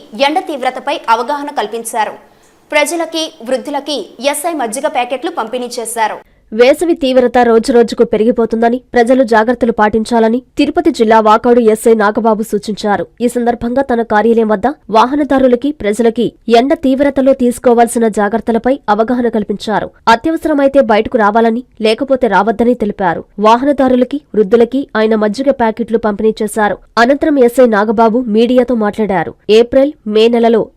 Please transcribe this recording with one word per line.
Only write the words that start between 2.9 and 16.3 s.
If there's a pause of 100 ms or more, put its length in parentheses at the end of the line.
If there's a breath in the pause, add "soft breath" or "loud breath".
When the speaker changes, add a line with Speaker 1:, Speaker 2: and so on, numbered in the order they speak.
Speaker 1:
వృద్ధులకి (220)
ఎస్ఐ
మజ్జిగ
ప్యాకెట్లు
పంపిణీ (100)
చేశారు. (420)
Speaker 2:
వేసవి
తీవ్రత (120)
రోజురోజుకు
పెరిగిపోతుందని, (120)
ప్రజలు
జాగ్రత్తలు
పాటించాలని (160)
తిరుపతి
జిల్లా
వాకాడు (140)
ఎస్ఐ
నాగబాబు
సూచించారు. (140)
ఈ
సందర్భంగా
తన
కార్యాలయం
వద్ద (220)
వాహనదారులకి,
ప్రజలకి (320)